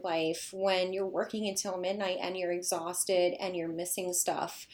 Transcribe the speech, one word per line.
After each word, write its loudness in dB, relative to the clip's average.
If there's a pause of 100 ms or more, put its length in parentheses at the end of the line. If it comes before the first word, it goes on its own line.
life 0
when 2
you're 0
working -2
until -2
midnight 0
and -2
you're 0
exhausted 2
and -2
you're -2
missing -2
stuff, -2